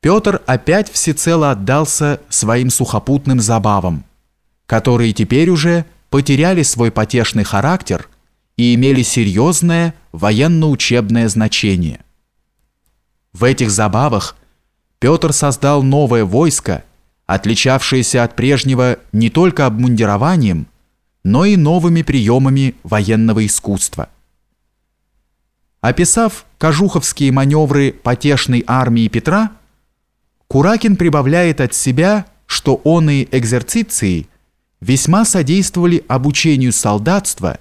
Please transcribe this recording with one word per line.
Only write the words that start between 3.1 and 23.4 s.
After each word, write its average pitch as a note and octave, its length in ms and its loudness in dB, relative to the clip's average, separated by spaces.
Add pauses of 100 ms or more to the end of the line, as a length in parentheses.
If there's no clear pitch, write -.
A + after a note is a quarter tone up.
забавам, G2+ 640 -2 (600)
которые A2+ 460 0
теперь C3 380 2
уже E3+ 360 0 (240)
потеряли C#3+ 540 2
свой A#2 260 0
потешный A2 540 -2
характер G#2+ 640 -2 (480)
и A#2+ 200 2
имели C3 280 2
серьёзное D#3 920 0 (200)
военно-учебное A#2 1120 0
значение. F#2+ 720 -2 (1300)
В F2+ 100 -6
этих B2+ 260 0
забавах G#2+ 680 -2 (600)
Пётр D#3 340 0
создал C#3+ 500 0
новое C3+ 400 2
войско, G#2 600 -2 (420)
отличавшееся A#2+ 1000 0
от A#2 120 -4
прежнего B2+ 640 0 (120)
не A2+ 180 2
только D#3+ 360 2
обмундированием, A2 1000 0 (560)
но A#2 200 2
и G3+ 140 4
новыми E3 440 2
приёмами C3+ 840 0
военного A2 600 0